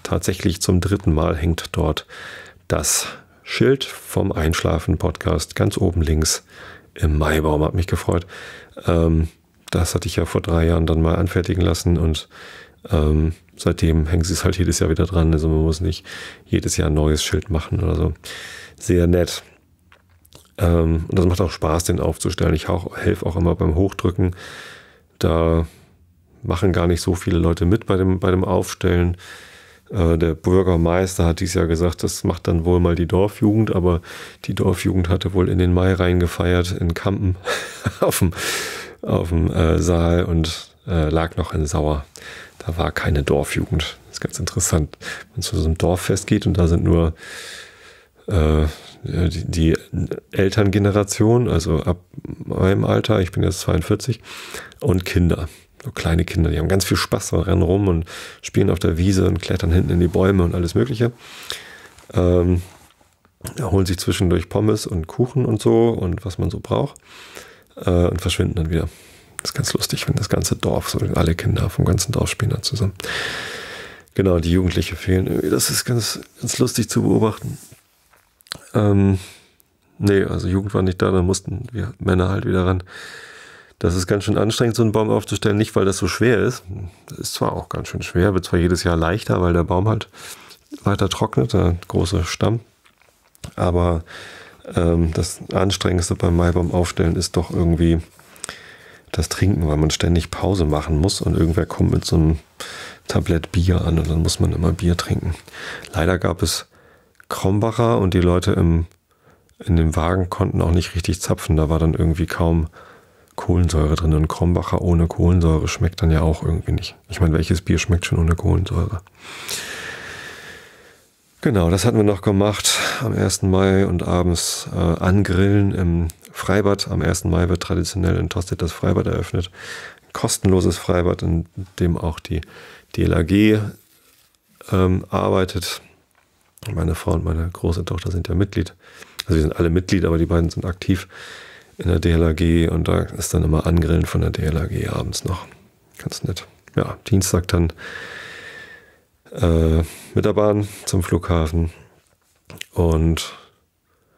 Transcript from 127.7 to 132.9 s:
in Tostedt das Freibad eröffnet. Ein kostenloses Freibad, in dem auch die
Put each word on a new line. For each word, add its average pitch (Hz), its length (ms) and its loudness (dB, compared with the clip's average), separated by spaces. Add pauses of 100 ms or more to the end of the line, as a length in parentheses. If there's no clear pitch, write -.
in 85 120 -2
Tostedt - 320 -6
das 85 100 -4
Freibad 95 360 0
eröffnet. 87 420 -4 (540)
Ein - 100 -20
kostenloses 92 640 2
Freibad, 90 460 0
in 82 240 0 (320)
dem 85 180 2
auch 80 220 -4
die 80 220 -6 (540)